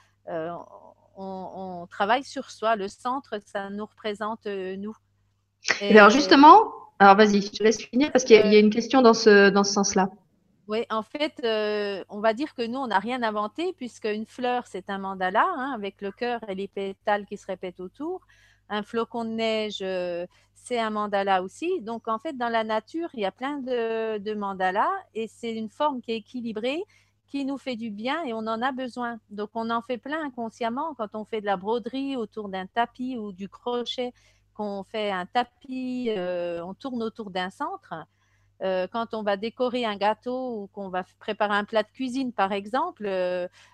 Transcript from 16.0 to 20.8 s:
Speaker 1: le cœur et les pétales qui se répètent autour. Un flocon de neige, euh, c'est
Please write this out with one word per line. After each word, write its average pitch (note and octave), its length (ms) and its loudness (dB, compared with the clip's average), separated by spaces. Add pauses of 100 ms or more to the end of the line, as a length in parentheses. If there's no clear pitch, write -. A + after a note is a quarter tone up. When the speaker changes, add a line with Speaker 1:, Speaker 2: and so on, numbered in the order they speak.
Speaker 1:
le G3 120 -8
cœur A#3+ 360 -6
et F#3+ 60 -8
les G3 140 -8
pétales G3 580 -4
qui G#3 100 -14
se - 100 -20
répètent F#3 340 -10
autour. D#4 400 -10 (500)
Un G#3 120 -4
flocon A3+ 440 -6
de A3+ 40 -8
neige, A3 520 -4
euh, F3+ 440 -6 (280)
c'est - 260 -6